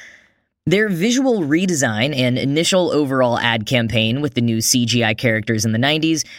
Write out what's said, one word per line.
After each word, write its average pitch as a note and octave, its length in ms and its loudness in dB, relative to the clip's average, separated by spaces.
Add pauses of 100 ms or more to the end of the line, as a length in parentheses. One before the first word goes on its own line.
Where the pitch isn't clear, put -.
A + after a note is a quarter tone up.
(640)
Their G#3 240 2
visual A#3 540 0
redesign C#3+ 720 0
and B2+ 240 0
initial E3 540 0
overall C3 480 2
ad A#2 260 -2
campaign A#2 540 0
with D3 140 -4
the B2 80 0
new A2+ 180 0
C A#2+ 260 0
G A#2 160 0
I A2 120 2
characters A2 500 -2
in A2+ 80 -2
the A2 60 0
nineties D3+ 480 0 (140)